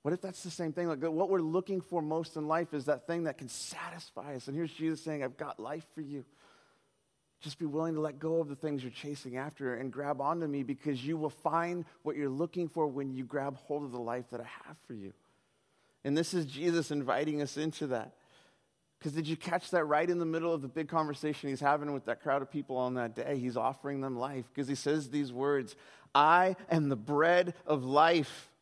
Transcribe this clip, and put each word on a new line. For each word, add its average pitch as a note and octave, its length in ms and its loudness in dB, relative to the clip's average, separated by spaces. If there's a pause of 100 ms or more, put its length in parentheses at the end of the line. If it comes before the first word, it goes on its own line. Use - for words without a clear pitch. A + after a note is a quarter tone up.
What D3+ 140 0
if F3+ 80 -8
that's F#3+ 200 -8
the F3+ 80 -8
same D#3+ 220 -4
thing? F3 160 -2
Like, C#3+ 140 -2
what E3 260 2
we're F#3 140 4
looking F3+ 400 0
for F3 180 -2
most D#3+ 380 -2
in D3+ 100 -4
life D#3+ 240 0
is C#3 140 -4
that C#3 200 0
thing E3+ 180 -2
that D3 120 -2
can B2+ 140 -12
satisfy - 880 -10
us. A#2+ 120 -10
And C#3 80 -6
here's D#3+ 160 -2
Jesus D#3 300 -2
saying, D3+ 200 -4
"I've C3 140 -4
got - 240 -8
life D3+ 320 -8
for - 80 -12
you. C#3+ 240 -8 (1160)
Just - 180 -10
be E3+ 60 -4
willing D#3+ 300 0
to D3+ 60 0
let D3+ 180 -2
go D#3+ 220 2
of D3+ 80 0
the C#3+ 80 -8
things D3 260 -2
you're B2+ 100 -8
chasing C3+ 460 -8
after C#3 360 -4
and B2+ 160 -6
grab C#3 300 -4
onto D#3+ 260 0
me, C#3+ 160 0
because C3+ 440 -2
you D#3+ 100 0
will D3+ 140 0
find E3+ 560 0 (160)
what D3+ 120 -2
you're C#3+ 140 -2
looking D#3+ 400 -2
for D#3+ 180 0
when C#3 280 -4
you C3 100 -4
grab C#3 320 -2
hold D3 260 -4
of C3+ 100 -8
the B2 80 -4
life A#2+ 280 -4
that A#2 140 -8
I - 20 -10
have - 320 -16 (100)
for - 60 -14
you." G2 220 -12 (880)
And C#3 120 2
this E3 180 0
is E3+ 100 2
Jesus D#3 460 0
inviting D3 500 0
us C#3+ 160 -4
into D#3 300 -2
that. B2 280 -4 (840)
'Cause D3+ 120 -4
did D#3 140 -2
you D#3+ 120 -4
catch F3 320 -2
that E3+ 160 2
right D3+ 220 2
in F3 100 2
the E3+ 80 0
middle E3 260 0
of D#3+ 80 0
the C3+ 80 -6
big D3+ 220 -4
conversation D3+ 580 -2
he's C3 120 -4
having C#3+ 340 2
with C3 100 -6
that A#2 160 -2
crowd C#3+ 220 2
of C3+ 80 -8
people C3+ 260 -4
on B2+ 180 0
that A#2 200 -2
day? C3 240 -2
He's B2 180 -2
offering C3+ 460 -2
them C3 160 -4
life, C3 340 -6
'cause C#3 160 -4
he C#3+ 60 0
says D3 340 0
these C#3 240 -2
words, C3+ 440 0 (380)
"I F3 420 8 (120)
am D#3 220 4
the C3+ 60 2
bread E3 580 6 (100)
of D3 200 2
life. D3+ 760 6